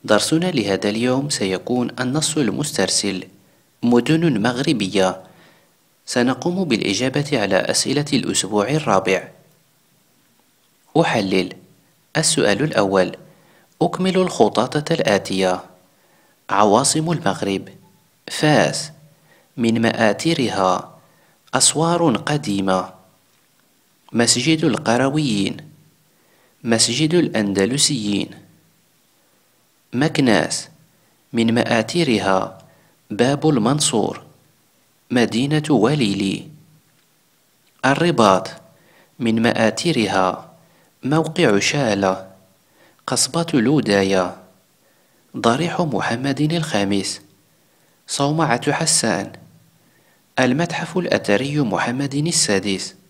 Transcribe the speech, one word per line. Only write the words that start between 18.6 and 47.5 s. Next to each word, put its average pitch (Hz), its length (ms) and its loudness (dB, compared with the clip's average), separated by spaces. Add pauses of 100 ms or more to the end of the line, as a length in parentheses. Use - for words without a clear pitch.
من 113 260 0
مآثرها 107 1120 0 (600)
أسوار 160 640 2
قديمة، 98 760 -2 (1160)
مسجد 123 520 2
القرويين، 127 920 0 (1080)
مسجد 120 500 0
الأندلسيين. 104 1160 0 (1600)
مكناس، 123 760 0 (640)
من 113 220 0
مآثرها 110 1040 0 (520)
باب 139 380 0
المنصور، 123 720 0 (880)
مدينة 131 600 0
وليلي. 104 800 0 (1400)
الرباط، 135 640 4 (680)
من 113 240 0
مآثرها 107 1080 0 (540)
موقع 151 540 2
شالة، 101 720 0 (760)
قصبة 165 480 -2
لودايا، 101 840 2 (1000)
ضريح 139 440 0
محمد 131 600 -2
الخامس، 107 800 -2 (840)